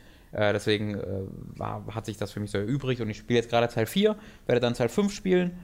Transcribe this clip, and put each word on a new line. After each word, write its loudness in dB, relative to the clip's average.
Äh, 2
deswegen, 0
äh, -6
war, -6
hat -6
sich -8
das -6
für -6
mich -6
so -2
erübrigt -2
und -4
ich -6
spiele 2
jetzt 2
gerade 4
Teil 2
vier, 2
werde 4
dann 2
Teil 2
fünf 2
spielen, 2